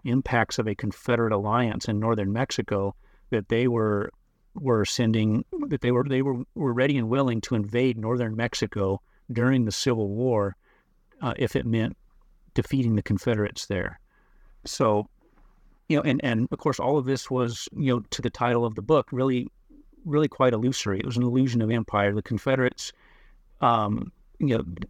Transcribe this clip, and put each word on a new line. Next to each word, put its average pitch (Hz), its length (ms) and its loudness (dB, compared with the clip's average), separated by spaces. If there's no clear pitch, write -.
impacts 123 540 0
of 110 80 0
a 104 80 -2
Confederate 113 580 0
alliance 107 540 0
in 104 120 0
northern 107 320 0
Mexico 101 640 -2
that 107 180 -2
they 120 180 2
were, 110 440 0
were 120 320 2
sending, 110 580 2
that 151 120 -2
they 123 100 2
were, 123 120 2
they 135 180 0
were, 131 220 -2
were 139 200 -2
ready 135 220 2
and 117 140 0
willing 127 320 2
to - 140 -4
invade 113 420 0
northern 113 380 -2
Mexico 101 680 -2
during 123 340 4
the 104 60 -2
Civil 113 380 0
War, 107 460 0
uh, 117 140 -2
if - 180 -2
it 123 100 -2
meant 113 320 0
defeating 120 420 0
the 104 60 2
Confederates 107 640 -2
there. 95 340 -4
So 107 460 0
you 156 80 4
know, - 60 2
and, 139 200 2
and 120 280 0
of - 80 -6
course, 143 200 -2
all 139 180 2
of 131 80 -2
this 131 260 -2
was, 120 440 -4
you 135 180 2
know, 120 160 0
to - 120 -8
the 117 80 -2
title 120 360 0
of 110 100 -4
the 113 60 -10
book, 139 300 2
really, 127 360 0
really 151 220 2
quite 127 260 2
illusory. 110 460 0
It 110 60 -4
was 117 120 -4
an 123 60 2
illusion 123 380 2
of 107 100 0
empire. 104 420 2
The 104 80 -2
Confederates, 127 680 -2
um, 110 500 2
you 131 180 2
know, 69 60 -2